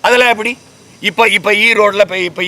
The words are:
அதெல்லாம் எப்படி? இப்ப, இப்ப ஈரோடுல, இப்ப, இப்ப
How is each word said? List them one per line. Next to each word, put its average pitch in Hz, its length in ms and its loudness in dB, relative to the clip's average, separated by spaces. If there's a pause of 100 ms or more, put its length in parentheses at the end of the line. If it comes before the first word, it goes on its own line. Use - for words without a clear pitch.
அதெல்லாம் 247 280 2
எப்படி? 214 180 -6 (560)
இப்ப, 214 280 0
இப்ப 202 160 0 (140)
ஈரோடுல, 208 400 2
இப்ப, 185 120 -6 (120)
இப்ப 175 180 -8